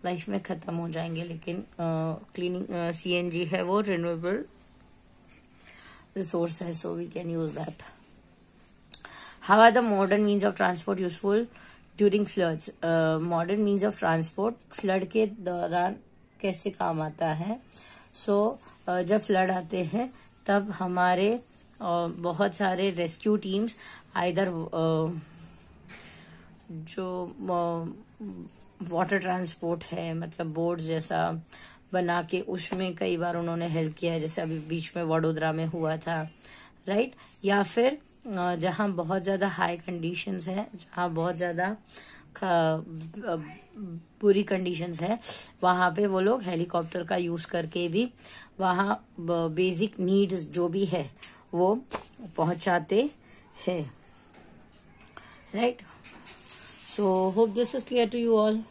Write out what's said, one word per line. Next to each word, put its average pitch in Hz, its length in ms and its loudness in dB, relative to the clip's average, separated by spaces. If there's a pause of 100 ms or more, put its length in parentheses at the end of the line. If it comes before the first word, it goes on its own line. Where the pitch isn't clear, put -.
लाइफ 180 240 -4
में 196 100 -2
खत्म 170 360 -6
हो 170 140 -4
जाएंगे। 165 340 -4
लेकिन, 170 340 -8
अ, 208 80 -10 (680)
क्लीनिंग, 180 320 -4
अ, 170 240 -2
सीएनजी 175 540 -2
है, 180 180 -2
वो 190 160 2
रिन्यूएबल 175 680 -2 (1700)
रिसोर्स 170 440 0
है, 170 120 -4
so 165 120 -4
we 170 280 -6
can 170 120 -6
use 165 260 -2
that। 156 220 -8 (1800)
How 202 80 10
are 226 200 12
the 247 60 6
modern 202 360 4
means 202 320 4
of - 100 -10
transport 180 480 0
useful 208 360 2 (560)
during 202 240 6
floods? 170 440 -2 (140)
अ, 160 340 4
modern 170 400 0
means 202 340 2
of - 120 -12
transport 165 500 0 (180)
फ्लड 190 340 0
के 220 200 2
दौरान 175 680 -2 (460)
कैसे 190 280 -2
काम 180 320 -2
आता 151 260 -2
है? 185 320 -2 (560)
So, 208 420 2 (320)
अ, 180 120 2
जब 208 200 2
फ्लड 185 300 4
आते 185 320 -2
हैं, 240 300 -4 (320)
तब 202 260 2
हमारे, 180 640 2 (480)
अ, 170 260 0
बहुत 175 480 -2
सारे 190 340 0
रेस्क्यू 175 480 0
टीम्स 208 380 -2 (420)
either, 180 300 2
अ, 160 720 0 (1500)
जो, 180 680 -6
अ, 170 480 0 (920)
वाटर 175 360 0
ट्रांसपोर्ट 175 680 -2
है, 170 300 -6
मतलब 165 340 -6
बोट 165 320 -2
जैसा 160 640 -2 (500)
बना 175 300 2
के, 180 180 -2
उसमें 185 540 -4
कई 180 220 0
बार 170 180 -2
उन्होंने 170 320 -2
हेल्प 160 280 0
किया 170 180 -2
है, 165 60 0
जैसे 160 220 -2
अभी 160 180 -4
बीच 160 360 -6
में 170 80 -2
वडोदरा 160 480 2
में 160 140 -2
हुआ 160 320 -2
था, 160 320 -4 (580)
राइट? 226 280 0 (280)
या 202 200 4
फिर, 254 380 2 (360)
अ, 180 180 0
जहाँ 185 360 0
बहुत 175 320 -2
ज्यादा 196 240 0
हाई 175 300 0
कंडीशंस 175 720 -6
है, 190 280 -4
जहाँ 180 340 -4
बहुत 170 260 0
ज्यादा 175 420 -2 (580)
ख-, - 80 -8
अ, 165 920 0 (880)
बुरी 202 220 6
कंडीशंस 175 580 -2
है, 214 180 0 (440)
वहाँ 180 280 6
पे 208 160 2
वो 190 120 2
लोग 214 240 4
हेलीकॉप्टर 170 600 -2
का 185 120 -2
यूज़ 170 320 -2
करके 170 400 -2
भी 214 260 0 (460)
वहाँ 196 480 0 (120)
ब-, 165 320 0
बेसिक 185 480 0
नीड्स 185 440 2
जो 170 240 -2
भी 196 180 0
है, 156 260 -2 (420)
वो 190 280 2 (560)
पहुँचाते 175 720 2 (580)
हैं, 165 260 -4 (1600)
राइट? 240 260 0 (1080)
So, 208 160 0
hope 190 500 4
this 240 200 0
is 247 80 -4
clear 233 280 2
to 247 40 -6
you 233 180 4
all। 214 240 6 (140)